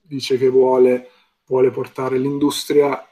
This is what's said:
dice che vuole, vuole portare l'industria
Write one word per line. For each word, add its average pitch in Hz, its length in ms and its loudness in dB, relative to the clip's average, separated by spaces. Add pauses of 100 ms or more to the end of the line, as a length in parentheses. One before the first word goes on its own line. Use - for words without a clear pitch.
dice 135 380 -6
che 131 100 2
vuole, 127 600 2 (340)
vuole 131 260 0
portare 131 480 -6
l'industria 143 920 -2